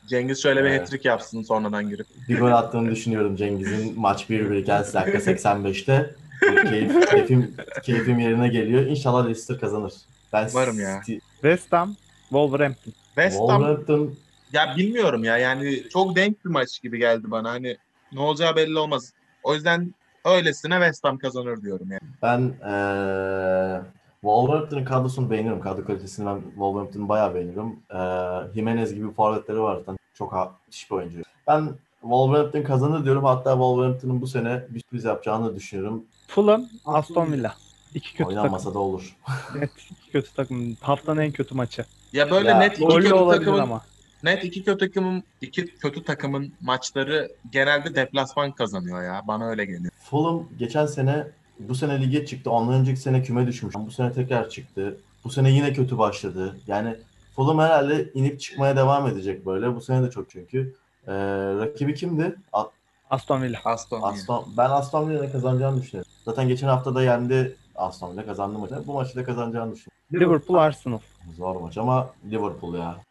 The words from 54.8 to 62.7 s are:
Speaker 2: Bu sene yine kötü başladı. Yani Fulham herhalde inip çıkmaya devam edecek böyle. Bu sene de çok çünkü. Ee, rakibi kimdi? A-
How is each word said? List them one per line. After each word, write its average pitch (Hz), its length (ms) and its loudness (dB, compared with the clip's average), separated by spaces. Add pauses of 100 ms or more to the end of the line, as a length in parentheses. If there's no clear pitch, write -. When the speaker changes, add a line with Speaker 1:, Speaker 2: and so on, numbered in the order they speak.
Speaker 2:
Bu 117 60 -10
sene 135 220 4
yine 143 220 4
kötü 127 240 -2
başladı. 98 600 -2 (100)
Yani 107 280 -2 (400)
Fulham 151 240 2
herhalde 147 540 4
inip 135 280 0
çıkmaya 139 340 0
devam 135 320 4
edecek 95 380 -4
böyle. 101 300 -2
Bu 117 60 -10
sene 127 220 0
de 123 80 -2
çok 101 180 -12
çünkü. 131 460 -8 (320)
Ee, 95 40 -8 (480)
rakibi 135 360 -2
kimdi? 160 400 -2 (180)
A- 104 120 0 (440)